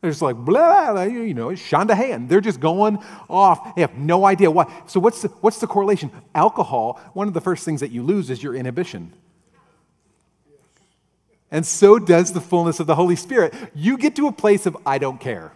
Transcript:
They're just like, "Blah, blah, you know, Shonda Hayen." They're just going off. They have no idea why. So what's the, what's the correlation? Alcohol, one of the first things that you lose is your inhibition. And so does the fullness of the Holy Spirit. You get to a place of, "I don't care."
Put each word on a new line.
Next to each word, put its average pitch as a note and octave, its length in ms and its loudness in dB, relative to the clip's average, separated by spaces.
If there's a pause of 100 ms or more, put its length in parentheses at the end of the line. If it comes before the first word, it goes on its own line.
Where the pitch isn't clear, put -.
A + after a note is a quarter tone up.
They're D#3+ 60 -2
just C#3+ 100 -6
like, B2+ 140 -2
"Blah, C#4+ 560 2
blah, F#3+ 100 -2
you A3+ 320 -6
know, A#2 140 -6
Shonda F#3 420 -2
Hayen." E3 380 0
They're F3+ 120 4
just F#3+ 200 -4
going G3 400 0 (280)
off. F#3 460 2
They F3+ 60 -2
have D3 180 -2
no E3+ 260 2
idea F#3+ 280 4
why. E3 200 2 (140)
So - 140 -2
what's A3 220 0
the, G#3 60 -6 (120)
what's A3 180 0
the A3 80 -6
correlation? G3 460 -2 (200)
Alcohol, C3+ 680 -2 (120)
one G3 140 -4
of G3+ 80 -6
the E3 60 -4
first F3+ 240 -4
things D3+ 160 -4
that C#3 100 -8
you A#2+ 140 -8
lose E3+ 260 -2
is B2 100 -6
your C#3 140 -8
inhibition. B2 580 -8 (2500)
And D#3+ 160 -4
so G3+ 320 6
does F3 340 2
the F3 80 -6
fullness E3+ 380 -2
of E3 80 -4
the D#3 80 2
Holy F3 220 2
Spirit. A3 360 0 (220)
You G#3+ 240 -2
get C#4+ 160 0
to C#4+ 140 -2
a A#3 40 -4
place G#3 320 0
of, E3+ 120 -4 (100)
"I C#3 120 -2
don't C3 200 -6
care." F#2 380 -10